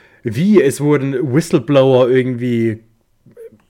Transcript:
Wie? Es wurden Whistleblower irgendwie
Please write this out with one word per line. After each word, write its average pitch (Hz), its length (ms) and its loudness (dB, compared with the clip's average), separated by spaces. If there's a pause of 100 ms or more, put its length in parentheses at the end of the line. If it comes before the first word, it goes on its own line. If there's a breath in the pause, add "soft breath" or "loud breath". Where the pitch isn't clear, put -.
(220 loud breath)
Wie? 165 400 0
Es 135 180 -2
wurden 139 540 -2
Whistleblower 135 760 2
irgendwie 120 760 -2 (880)